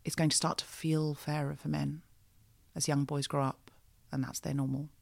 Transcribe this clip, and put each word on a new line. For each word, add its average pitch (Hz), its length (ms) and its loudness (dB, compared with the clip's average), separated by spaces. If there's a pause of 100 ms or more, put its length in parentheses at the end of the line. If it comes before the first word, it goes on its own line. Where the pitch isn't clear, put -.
It's - 120 -4
going 160 140 6
to - 60 2
start - 220 2
to - 60 -4
feel 156 500 0
fairer 147 400 -2
for 147 140 -8
men 147 340 -2 (720)
as - 140 -2
young 143 160 4
boys 143 220 -2
grow 139 180 0
up, - 260 -4 (400)
and 135 140 0
that's - 160 -6
their - 140 -4
normal. 139 340 0 (140)